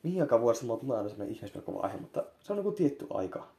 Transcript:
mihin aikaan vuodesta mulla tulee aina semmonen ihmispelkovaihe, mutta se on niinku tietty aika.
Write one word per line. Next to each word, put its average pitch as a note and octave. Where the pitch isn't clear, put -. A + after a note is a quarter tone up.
mihin F3+
aikaan A#2+
vuodesta A#2+
mulla A2+
tulee C3
aina G#2
semmonen G#2
ihmispelkovaihe, -
mutta -
se -
on G3+
niinku G3+
tietty D3
aika. -